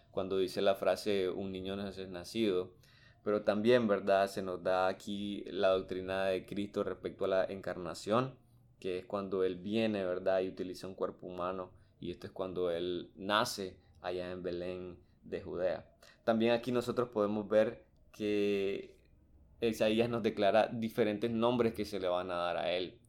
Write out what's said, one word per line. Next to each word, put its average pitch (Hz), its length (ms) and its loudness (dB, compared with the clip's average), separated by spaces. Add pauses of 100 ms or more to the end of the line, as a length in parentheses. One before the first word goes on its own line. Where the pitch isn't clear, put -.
(100)
cuando 95 260 -2
dice 95 240 2
la 98 140 6
frase, 92 560 2
"Un 98 220 -4
niño 95 240 -6
nos 98 200 -6
es 95 120 -10
nacido". 90 640 0 (500)
Pero 104 200 2
también, 113 440 4
¿verdad?, 98 400 4
se 98 160 -4
nos 90 200 -6
da 92 260 2
aquí 101 580 -6
la 95 220 2
doctrina 95 580 0
de 92 180 0
Cristo 101 380 -4
respecto 92 420 -6
a 92 40 2
la 95 160 4
encarnación, 95 920 -2 (440)
que 92 180 -4
es 92 80 -12
cuando 98 380 -2
Él 92 100 0
viene, 101 500 0
¿verdad?, 95 360 0
y 95 80 0
utiliza 92 400 -8
un 95 60 -10
cuerpo 90 320 -6
humano, 90 440 -6 (300)
y 85 100 -8
esto - 160 -10
es 104 60 -14
cuando 90 380 -2
Él 87 460 -4
nace 101 600 -2 (240)
allá 90 280 -4
en 92 120 -8
Belén 90 560 -6 (240)
de 87 180 -8
Judea. 87 480 -4 (360)
También 113 280 4
aquí 120 180 0
nosotros 120 380 0
podemos 104 400 0
ver 107 360 4 (280)
que 101 840 0 (680)
Isaías 113 480 2
nos 113 140 -2
declara 104 460 4
diferentes 113 600 0
nombres 117 420 4
que 104 120 -4
se 101 140 -6
le 92 100 0
van 90 220 0
a 87 60 -2
dar 87 220 0
a 80 140 0
Él. 90 260 -2 (100)